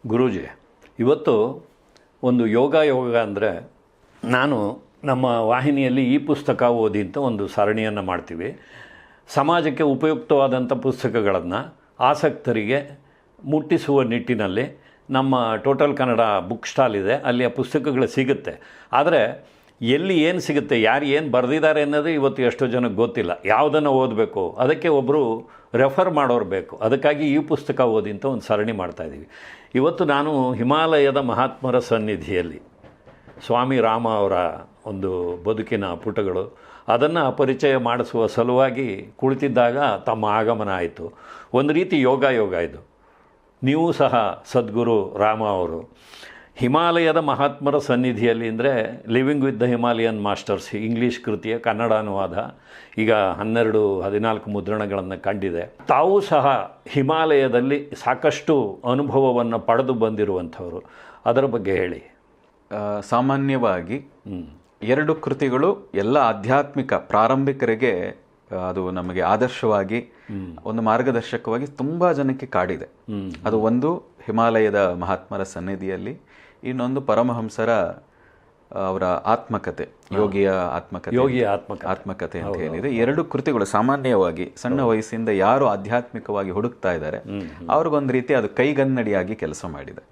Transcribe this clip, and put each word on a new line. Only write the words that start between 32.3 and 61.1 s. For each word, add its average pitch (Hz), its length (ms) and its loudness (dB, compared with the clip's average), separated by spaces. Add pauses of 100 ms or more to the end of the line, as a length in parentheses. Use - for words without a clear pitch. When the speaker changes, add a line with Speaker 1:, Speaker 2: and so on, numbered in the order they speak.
Speaker 1:
ಸ್ವಾಮಿ 127 340 2
ರಾಮ 113 280 2
ಅವರ 101 240 0 (540)
ಒಂದು 92 560 -4
ಬದುಕಿನ 107 440 -2
ಪುಟಗಳು, 92 720 -4 (300)
ಅದನ್ನ 147 400 2
ಪರಿಚಯ 131 480 0
ಮಾಡಿಸುವ 117 500 0
ಸಲುವಾಗಿ 123 880 0
ಕುಳಿತಿದ್ದಾಗ 135 640 2
ತಮ್ಮ 110 460 0
ಆಗಮನ 107 500 0
ಆಯ್ತು. 85 380 -6 (420)
ಒಂದು 143 180 2
ರೀತಿ 170 280 2
ಯೋಗ 127 240 4
ಯೋಗ 113 280 2
ಇದು. 82 340 -4 (760)
ನೀವು 156 300 2
ಸಹ 117 540 2
ಸದ್ಗುರು 113 720 0
ರಾಮ 110 260 2
ಅವರು 87 500 -4 (640)
ಹಿಮಾಲಯದ 165 600 2
ಮಹಾತ್ಮರ 143 640 0
ಸನ್ನಿಧಿಯಲ್ಲಿ 120 680 0
ಅಂದ್ರೆ 113 560 -2
Living 131 340 2
with 135 160 0
the 113 120 0
Himalayan 117 520 0
Masters 101 580 -4
ಇಂಗ್ಲಿಷ್ 117 440 -2
ಕೃತಿಯ 110 380 -4
ಕನ್ನಡ 113 340 0
ಅನುವಾದ 101 640 -2 (420)
ಈಗ 110 140 2
ಹನ್ನೆರಡು, 107 880 2
ಹದಿನಾಲ್ಕು 104 500 -2
ಮುದ್ರಣಗಳನ್ನ 98 640 -4
ಕಂಡಿದೆ. 92 600 -6 (140)
ತಾವು 175 320 4
ಸಹ 139 580 0 (100)
ಹಿಮಾಲಯದಲ್ಲಿ 143 1000 2 (140)
ಸಾಕಷ್ಟು 127 760 0 (100)
ಅನುಭವವನ್ನ 127 680 2
ಪಡೆದು 120 380 2
ಬಂದಿರುವಂಥವ್ರು, 95 880 -4 (440)